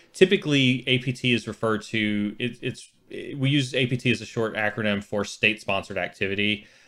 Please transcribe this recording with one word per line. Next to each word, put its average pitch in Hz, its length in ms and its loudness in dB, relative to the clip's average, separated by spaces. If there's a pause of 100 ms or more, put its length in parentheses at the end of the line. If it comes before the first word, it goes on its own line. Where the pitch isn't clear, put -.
(120)
typically, 143 760 4
A 131 120 4
P 131 140 -2
T 127 200 0
is 110 140 -2
referred 107 360 -2
to, 104 560 -2
it, 120 220 -6
it's, - 300 -8 (180)
we 131 400 -4
use 139 240 2
A 135 140 2
P 127 80 0
T 123 160 0
as 104 80 0
a 110 60 -10
short 110 300 -2
acronym 104 460 0
for 101 220 -4
state-sponsored 101 720 -2
activity, 101 720 -2 (200)